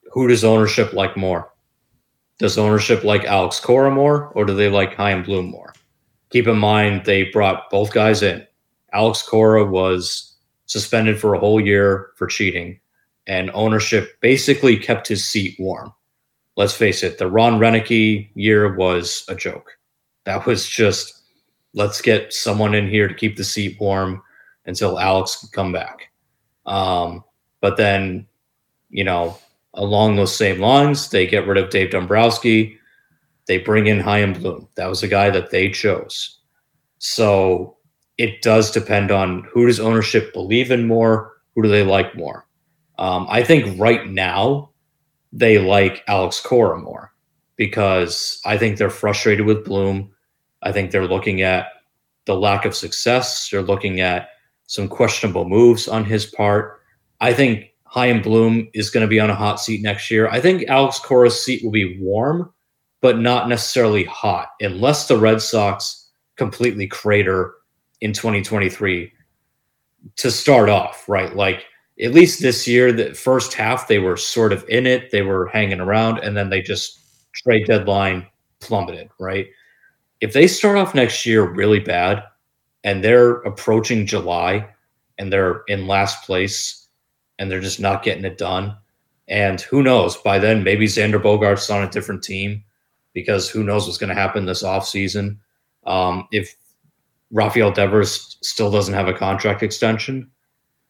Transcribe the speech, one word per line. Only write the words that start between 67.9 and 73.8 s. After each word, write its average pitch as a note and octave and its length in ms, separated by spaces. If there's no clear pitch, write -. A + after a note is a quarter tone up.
in G#2+ 100
twenty G#2+ 300
twenty-three F#2+ 720
to B2+ 120
start A#2 380
off, - 400
right? F#2 260
Like, F#2+ 300
at A#2 120
least F3 280
this B2+ 260
year, B2 240
the A2+ 220
first C3 400
half, A2+ 340